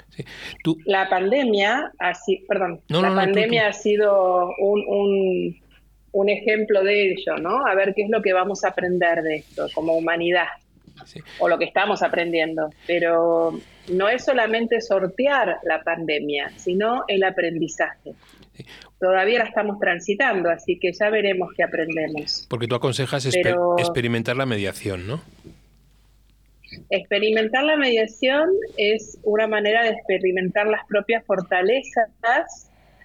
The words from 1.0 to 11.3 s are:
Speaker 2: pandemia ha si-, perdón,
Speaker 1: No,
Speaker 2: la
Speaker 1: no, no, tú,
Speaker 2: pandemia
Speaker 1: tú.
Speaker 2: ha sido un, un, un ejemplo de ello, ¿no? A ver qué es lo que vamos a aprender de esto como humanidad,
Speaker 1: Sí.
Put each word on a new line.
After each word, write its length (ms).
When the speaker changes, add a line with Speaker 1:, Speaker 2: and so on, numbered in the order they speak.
Speaker 2:
pandemia 920
ha 160
si-, 320
perdón, 400
Speaker 1:
No, 140
Speaker 2:
la 80
Speaker 1:
no, 60
no, 60
tú, 40
Speaker 2:
pandemia 380
Speaker 1:
tú. 60
Speaker 2:
ha 40
sido 760
un, 280
un, 760
un 160
ejemplo 560
de 260
ello, 300
¿no? 260
A 80
ver 180
qué 100
es 60
lo 120
que 100
vamos 320
a 60
aprender 540
de 120
esto 400
como 220
humanidad, 500
Speaker 1:
Sí. 140